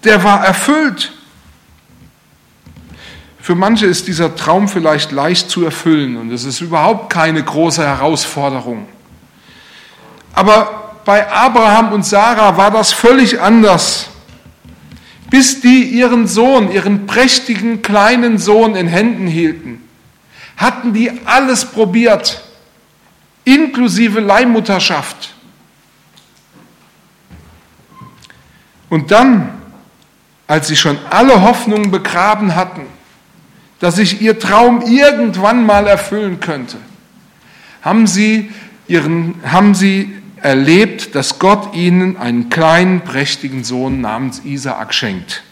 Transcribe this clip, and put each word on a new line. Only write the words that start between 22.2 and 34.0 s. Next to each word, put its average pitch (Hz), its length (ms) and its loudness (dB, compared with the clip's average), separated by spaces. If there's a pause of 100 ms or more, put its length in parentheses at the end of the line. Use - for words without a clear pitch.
inklusive 240 760 2
Leihmutterschaft. 202 1160 0 (3500)
Und 156 220 -2
dann, 226 380 4 (1000)
als 151 200 -2
sie 156 80 -4
schon 156 220 0 (120)
alle 226 320 4
Hoffnungen 214 500 0
begraben 190 640 -2
hatten, 180 280 -6 (960)
dass 175 180 -2
sich 202 240 0